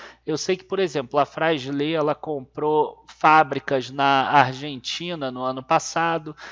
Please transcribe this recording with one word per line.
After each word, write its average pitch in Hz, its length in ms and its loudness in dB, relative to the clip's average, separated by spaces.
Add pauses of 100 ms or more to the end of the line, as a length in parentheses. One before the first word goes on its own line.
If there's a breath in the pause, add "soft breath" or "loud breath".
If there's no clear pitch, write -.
(260 loud breath)
eu 156 100 -2
sei 180 200 -2
que, - 80 -20
por 196 160 -4
exemplo, 147 400 -2
a 139 40 2
Fras-le, 147 680 -2
ela 151 220 0
comprou 151 920 -2
fábricas 139 840 2
na 139 380 2
Argentina 135 1040 0
no 127 140 -8
ano 131 180 -4
passado, 165 720 -2 (180 loud breath)